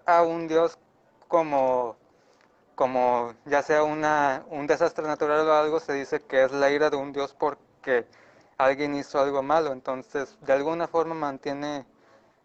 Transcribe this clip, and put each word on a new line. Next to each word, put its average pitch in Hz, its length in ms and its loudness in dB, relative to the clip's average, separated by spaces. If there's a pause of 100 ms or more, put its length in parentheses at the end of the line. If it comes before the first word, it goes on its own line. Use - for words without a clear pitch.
a 170 160 6
un 165 260 -2
dios 165 300 0 (500)
como, 131 680 0 (800)
como 123 580 2 (120)
ya 143 180 0
sea 151 200 2
una, 151 680 0
un 147 180 -8
desastre 160 400 0
natural 151 420 0
o 156 60 4
algo, 151 240 2
se 147 140 -6
dice 139 280 -6
que 131 220 2
es 131 80 2
la 139 180 2
ira 147 220 2
de 147 60 0
un 139 140 -8
dios 139 220 -6
porque 139 720 -4 (540)
alguien 139 340 0
hizo 143 260 -4
algo 139 220 0
malo. 147 320 0
Entonces, 131 680 -8
de 135 120 0
alguna 156 340 0
forma 165 280 -2
mantiene 143 720 -6 (580)